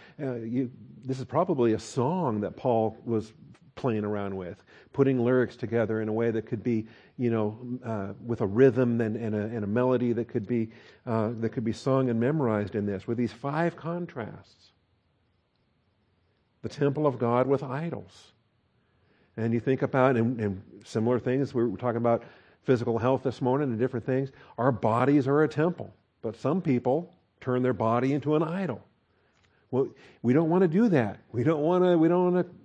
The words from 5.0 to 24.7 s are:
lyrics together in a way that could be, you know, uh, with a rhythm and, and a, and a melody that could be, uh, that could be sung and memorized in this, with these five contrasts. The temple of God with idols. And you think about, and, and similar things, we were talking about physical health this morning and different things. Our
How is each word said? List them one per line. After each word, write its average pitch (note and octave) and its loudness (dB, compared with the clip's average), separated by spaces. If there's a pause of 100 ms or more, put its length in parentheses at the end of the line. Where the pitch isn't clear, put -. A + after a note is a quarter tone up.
lyrics B2 2
together A2 -2
in A2 -4
a G#2+ -2
way A2+ 0
that G#2+ -4
could G#2 -8
be, A2+ -2 (300)
you A#2+ 0
know, A2 -2 (240)
uh, G2+ -6 (120)
with A#2+ -4
a G#2+ 0
rhythm A#2+ 4
and, A2 -2
and G#2+ -4
a, G#2+ 0
and A2 -4
a - -4
melody B2 2
that A2+ -4
could A2 -4
be, A2+ -2 (360)
uh, A2+ 0 (100)
that A2+ -2
could A#2+ -6
be A2+ -2
sung C3 0
and A2+ 0
memorized A#2 0
in G2+ -2
this, G2 -6
with A#2 -4
these A#2+ -2
five E3 -4
contrasts. - -12 (1900)
The A2+ -6
temple C#3+ 0
of B2+ 0
God B2 2
with C3+ 2
idols. C#3 -10 (1080)
And A2+ -2
you A#2 0
think C3 0
about, C3 4
and, A#2 0
and G2 -4 (200)
similar A#2 0
things, C3 -2
we A#2+ 0
were A#2 -2
talking A#2+ -2
about A#2 2 (400)
physical A#2+ 2
health B2 2
this B2+ -4
morning C3+ 0
and A2+ -4
different B2 -2
things. C3+ -2 (260)
Our B2 4